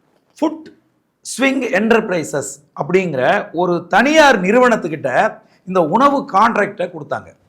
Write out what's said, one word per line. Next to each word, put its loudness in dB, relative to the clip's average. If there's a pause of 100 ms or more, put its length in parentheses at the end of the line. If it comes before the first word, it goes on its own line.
(400)
ஃபுட் -4 (460)
ஸ்விங் -2
என்டர்பிரைசஸ் -2 (200)
அப்படிங்கிற -2
ஒரு -2
தனியார் 4
நிறுவனத்துக்கிட்ட 0 (280)
இந்த 0
உணவு 2
கான்ட்ராக்டை 0
கொடுத்தாங்க. -10 (120)